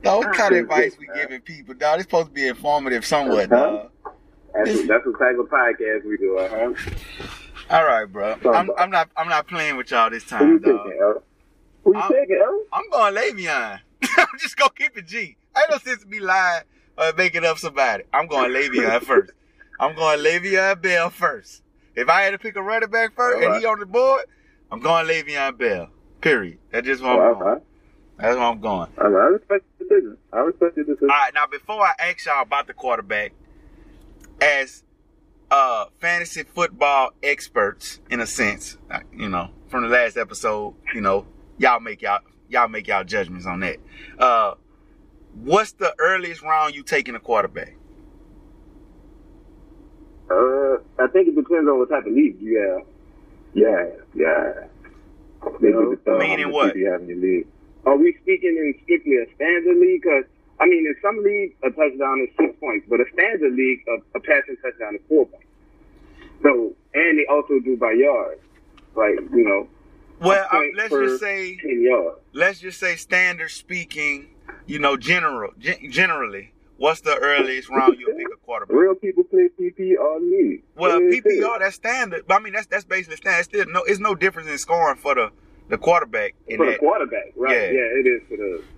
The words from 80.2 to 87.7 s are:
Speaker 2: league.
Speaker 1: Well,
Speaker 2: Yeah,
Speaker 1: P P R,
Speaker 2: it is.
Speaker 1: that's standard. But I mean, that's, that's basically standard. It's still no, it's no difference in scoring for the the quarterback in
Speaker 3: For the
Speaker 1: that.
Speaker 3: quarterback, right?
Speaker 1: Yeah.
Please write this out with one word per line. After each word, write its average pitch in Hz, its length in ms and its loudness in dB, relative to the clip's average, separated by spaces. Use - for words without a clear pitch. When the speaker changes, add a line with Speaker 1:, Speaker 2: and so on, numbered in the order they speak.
Speaker 2:
league. 339 420 0
Speaker 1:
Well, 180 260 2
Speaker 2:
Yeah, 180 80 4
Speaker 1:
P 226 120 2
P 208 220 2
R, - 120 -2
Speaker 2:
it - 20 -6
is. - 60 -6
Speaker 1:
that's 190 140 -2
standard. 226 500 -4
But 190 80 4
I 208 80 6
mean, 208 100 -14
that's, 214 140 -6
that's 175 180 -4
basically 180 320 -6
standard. 180 220 0
It's 175 80 -2
still 202 200 -2
no, 180 160 -2
it's 190 160 0
no 208 140 0
difference 165 360 -2
in 147 100 -8
scoring 160 380 0
for 139 180 0
the 113 160 -2
the 113 60 -2
quarterback 117 580 0
in 113 100 -8
Speaker 3:
For 160 80 4
the 131 80 2
Speaker 1:
that. - 60 -6
Speaker 3:
quarterback, 151 560 0
right? 131 180 -2
Speaker 1:
Yeah. 107 180 0